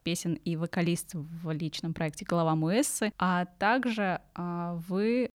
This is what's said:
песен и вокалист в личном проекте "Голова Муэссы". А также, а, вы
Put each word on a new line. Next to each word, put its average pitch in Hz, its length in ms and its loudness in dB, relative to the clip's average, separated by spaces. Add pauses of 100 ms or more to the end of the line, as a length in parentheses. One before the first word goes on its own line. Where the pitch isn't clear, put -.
песен 170 320 -2
и 170 220 -4
вокалист 170 560 0
в 165 400 -6
личном 160 420 -4
проекте 160 300 -4
"Голова 165 320 4
Муэссы". 208 600 2
А 180 280 2
также, 214 760 0 (140)
а, 175 400 -4 (140)
вы 220 460 2